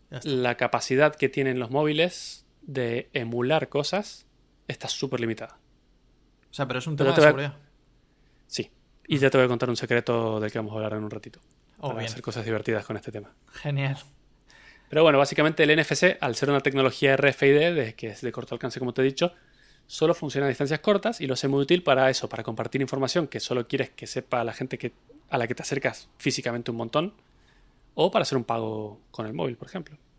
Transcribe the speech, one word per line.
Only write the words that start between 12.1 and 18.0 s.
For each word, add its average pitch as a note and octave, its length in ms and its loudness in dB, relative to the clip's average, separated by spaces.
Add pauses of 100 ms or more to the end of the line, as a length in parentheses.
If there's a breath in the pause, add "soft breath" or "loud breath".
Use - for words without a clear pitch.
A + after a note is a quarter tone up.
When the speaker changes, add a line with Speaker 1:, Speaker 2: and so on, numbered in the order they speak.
Speaker 2:
hacer A#2 100 -14
cosas A2 240 -8
divertidas G#2+ 400 -4
con A2 100 -8
este - 160 -12
tema. G#2 220 -14 (180)
Speaker 1:
Genial. C#3 460 -4 (920 loud breath)
Speaker 2:
Pero D#3 140 4
bueno, D3 140 8
básicamente D3+ 460 4
el D3 80 6
N D#3 100 4
F D3 160 -2
C, F3+ 240 4
al B2+ 140 -2
ser C#3 140 0
una C#3+ 120 2
tecnología C3+ 540 2
R C#3 140 4
F C#3 160 2
I C#3 60 8
D, D#3 220 4
de, A#2 220 -4
que A2+ 120 -10